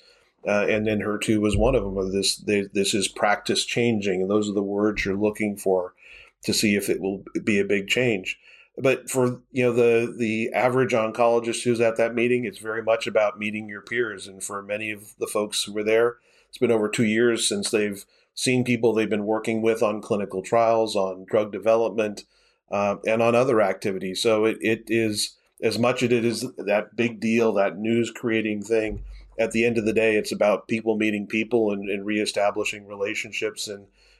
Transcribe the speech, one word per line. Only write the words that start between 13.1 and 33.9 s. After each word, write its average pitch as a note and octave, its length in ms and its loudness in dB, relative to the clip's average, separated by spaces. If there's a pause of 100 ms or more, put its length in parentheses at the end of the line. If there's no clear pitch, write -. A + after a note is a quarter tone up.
meeting G#2+ 280 -6
your G#2 140 -12
peers. G#2+ 480 -6
And F#2+ 140 -16
for G2+ 200 -8
many G#2 280 -4
of G#2 280 -12
the A2+ 80 -4
folks G#2 380 -2
who G#2 80 -12
were G#2+ 120 -2
there, A2+ 320 4 (340)
it's - 80 -18
been A#2 120 4
over G#2+ 180 4
two A#2 160 2
years A2+ 440 2
since G2+ 220 -4
they've G#2 340 -2 (300)
seen B2+ 300 2
people A#2+ 280 2
they've G#2+ 160 2
been G#2 160 -2
working A2 380 -2
with A2+ 200 2
on G#2+ 200 0
clinical G2 400 -4
trials, A2+ 520 2
on F#2+ 300 -2
drug G#2+ 260 0
development, G#2+ 720 0 (460)
uh, G2+ 260 0 (100)
and A2+ 160 2
on A#2 120 4
other A#2+ 260 4
activities. F#2+ 600 -2
So A2 240 4
it, A2 160 2
it A2 280 0
is, A2 480 0 (260)
as G#2+ 160 0
much B2 240 2
as A#2+ 100 2
it A#2 120 2
is A#2 200 -2 (140)
that G2+ 360 -2
big A2+ 260 -2
deal, A2+ 340 2
that G2 240 0
news A2+ 320 0
creating G#2+ 520 -2
thing, G#2+ 400 -2 (360)
at A2+ 140 0
the A2+ 120 2
end A#2 140 2
of G#2+ 80 0
the A2 60 0
day, A2 240 2
it's G#2 160 -2
about G#2 360 2
people A2 280 -2
meeting G#2 300 -2
people A2 460 0
and, G2+ 160 -6
and G2 160 -4
reestablishing G#2 840 -2
relationships G#2 800 -6
and, G2+ 200 -12 (340)